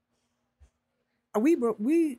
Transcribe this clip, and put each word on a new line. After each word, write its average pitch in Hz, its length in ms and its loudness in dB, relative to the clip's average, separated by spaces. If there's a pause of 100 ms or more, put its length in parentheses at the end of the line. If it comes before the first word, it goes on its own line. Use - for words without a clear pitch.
(1400)
We 311 180 2
were, 240 220 -2
we, 294 400 0